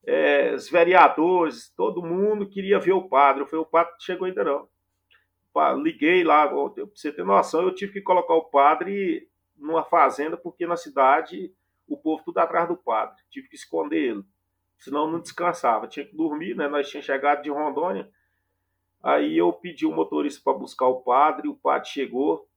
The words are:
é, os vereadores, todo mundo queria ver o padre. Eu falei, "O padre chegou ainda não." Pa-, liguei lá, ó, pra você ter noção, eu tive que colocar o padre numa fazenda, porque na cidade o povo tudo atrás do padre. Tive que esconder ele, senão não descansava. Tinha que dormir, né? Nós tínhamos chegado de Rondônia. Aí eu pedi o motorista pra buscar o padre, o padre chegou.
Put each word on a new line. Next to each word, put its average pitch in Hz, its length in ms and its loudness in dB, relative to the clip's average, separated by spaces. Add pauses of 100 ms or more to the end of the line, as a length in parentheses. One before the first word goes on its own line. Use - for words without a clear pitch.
é, 143 520 2
os - 140 -12
vereadores, 175 1040 4
todo 180 300 -4
mundo 202 440 -2
queria 196 300 0
ver 185 140 2
o 185 140 -2
padre. 139 360 4
Eu 135 40 -6
falei, 160 160 -6
"O - 60 -10
padre 170 300 2
chegou 185 260 -6
ainda 185 180 -2
não." 143 240 -2 (840)
Pa-, 135 200 2
liguei 160 500 2
lá, 151 300 4
ó, 139 160 -2
pra - 240 -10
você 147 180 -8
ter 175 140 -10
noção, 196 380 2
eu 185 120 0
tive 196 180 -10
que 196 80 -10
colocar 185 320 2
o 160 160 2
padre 165 800 2 (280)
numa 156 260 -4
fazenda, 156 540 0
porque 170 300 -10
na 170 100 -2
cidade 160 760 0 (340)
o 143 100 -8
povo 156 260 -4
tudo 170 160 -6
atrás 170 280 0
do 170 100 -4
padre. - 380 -4 (140)
Tive 135 180 -18
que - 80 -20
esconder 160 420 -6 (140)
ele, 101 120 -8 (540)
senão 151 320 -4
não 165 120 -6
descansava. 170 680 -4
Tinha 143 180 -12
que - 100 -20
dormir, 156 400 -4
né? 151 120 -4
Nós 143 220 -4
tínhamos 147 160 -14
chegado 143 360 0
de 156 80 -8
Rondônia. 151 600 -4 (920)
Aí - 360 0
eu 170 160 4
pedi 165 320 -8
o 156 80 0
motorista 151 500 -4
pra - 100 0
buscar - 340 -2
o - 140 0
padre, 143 460 2
o 135 80 -6
padre 147 320 -2
chegou. 139 680 -4